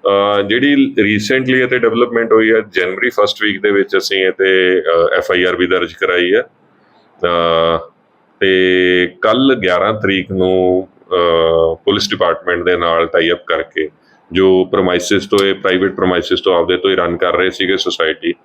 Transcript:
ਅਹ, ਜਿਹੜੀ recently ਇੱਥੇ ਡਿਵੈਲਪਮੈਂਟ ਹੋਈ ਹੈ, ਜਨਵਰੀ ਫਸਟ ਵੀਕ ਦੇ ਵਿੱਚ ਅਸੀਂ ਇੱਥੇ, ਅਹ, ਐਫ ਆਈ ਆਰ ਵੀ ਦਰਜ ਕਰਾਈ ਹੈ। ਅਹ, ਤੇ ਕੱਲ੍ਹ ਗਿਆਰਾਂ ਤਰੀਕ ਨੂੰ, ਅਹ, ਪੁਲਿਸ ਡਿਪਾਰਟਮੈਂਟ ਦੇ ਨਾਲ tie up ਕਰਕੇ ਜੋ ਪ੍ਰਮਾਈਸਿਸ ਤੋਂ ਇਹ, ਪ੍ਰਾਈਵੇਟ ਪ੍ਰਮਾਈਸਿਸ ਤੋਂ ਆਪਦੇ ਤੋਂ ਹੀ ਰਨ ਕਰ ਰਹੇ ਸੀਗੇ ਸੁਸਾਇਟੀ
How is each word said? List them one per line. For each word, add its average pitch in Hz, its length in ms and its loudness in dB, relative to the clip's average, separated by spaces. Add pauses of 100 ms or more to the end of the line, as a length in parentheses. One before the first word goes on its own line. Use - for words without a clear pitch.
ਅਹ, 101 360 2
ਜਿਹੜੀ 135 580 0
recently 131 640 0
ਇੱਥੇ 127 160 0
ਡਿਵੈਲਪਮੈਂਟ 117 540 0
ਹੋਈ 110 200 4
ਹੈ, 110 80 2
ਜਨਵਰੀ 98 500 -4
ਫਸਟ 104 320 -2
ਵੀਕ 101 180 -4
ਦੇ 104 100 0
ਵਿੱਚ 98 260 0
ਅਸੀਂ 95 300 -2
ਇੱਥੇ, 95 540 2
ਅਹ, 85 360 0
ਐਫ - 140 -2
ਆਈ 90 140 2
ਆਰ 90 120 0
ਵੀ 87 100 0
ਦਰਜ 87 260 -2
ਕਰਾਈ 90 420 0
ਹੈ। 117 60 2
ਅਹ, 82 1500 -4 (500)
ਤੇ 92 840 2
ਕੱਲ੍ਹ 127 320 2
ਗਿਆਰਾਂ 95 400 0
ਤਰੀਕ 98 380 -4
ਨੂੰ, 92 560 0 (140)
ਅਹ, 82 840 0
ਪੁਲਿਸ 101 260 -2
ਡਿਪਾਰਟਮੈਂਟ 87 540 -2
ਦੇ 90 120 0
ਨਾਲ 85 260 0
tie 85 340 0
up - 100 -16
ਕਰਕੇ 80 420 -4 (440)
ਜੋ 92 320 4
ਪ੍ਰਮਾਈਸਿਸ 90 600 0
ਤੋਂ 104 120 2
ਇਹ, 98 160 2
ਪ੍ਰਾਈਵੇਟ 95 400 -2
ਪ੍ਰਮਾਈਸਿਸ 90 460 0
ਤੋਂ 95 140 0
ਆਪਦੇ 87 220 0
ਤੋਂ 98 140 0
ਹੀ 92 60 0
ਰਨ 87 200 -2
ਕਰ 87 200 -2
ਰਹੇ 92 140 0
ਸੀਗੇ 95 260 -4
ਸੁਸਾਇਟੀ 82 580 -4 (100)